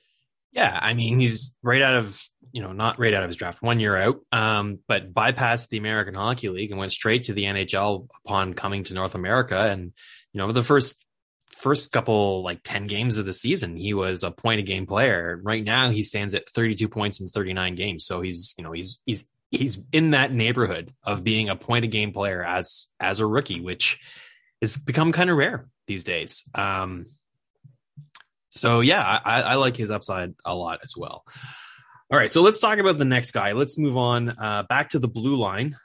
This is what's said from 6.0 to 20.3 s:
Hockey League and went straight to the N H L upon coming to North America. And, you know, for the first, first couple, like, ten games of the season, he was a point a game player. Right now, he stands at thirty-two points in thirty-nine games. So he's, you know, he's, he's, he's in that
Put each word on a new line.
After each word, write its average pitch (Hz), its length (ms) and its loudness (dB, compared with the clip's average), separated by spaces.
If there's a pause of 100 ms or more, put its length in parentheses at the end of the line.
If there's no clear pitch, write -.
Hockey 110 340 -2
League 95 220 -6
and 98 80 -6
went 95 140 -4
straight 123 320 2
to 110 100 -4
the 98 100 -2
N 98 140 0
H 95 160 -2
L 98 320 0 (180)
upon 95 300 -2
coming 98 300 -4
to 95 100 -10
North 92 200 -4
America. 101 520 2
And, 95 260 -4 (400)
you 101 60 -8
know, 98 80 -2
for 110 80 0
the 123 80 4
first, 131 420 2 (460)
first - 420 -2
couple, 104 500 2
like, 90 220 -8
ten 104 220 -6
games 107 320 -2
of 101 80 -2
the 95 80 -4
season, 117 420 -2
he 98 160 -6
was 92 300 -2
a 90 80 -4
point 113 300 0
a - 20 0
game 95 240 -4
player. 92 560 0
Right 110 200 -2
now, 120 280 2
he 107 120 0
stands 101 320 -4
at - 140 -6
thirty-two 110 400 0
points 104 320 -4
in 92 60 -10
thirty-nine 92 480 -4
games. 90 320 -6
So 90 160 -4
he's, 87 340 -6
you 87 80 -12
know, 82 80 -12
he's, 90 320 -10
he's, 107 240 -6 (220)
he's 131 280 -2 (140)
in 160 200 4
that 135 200 4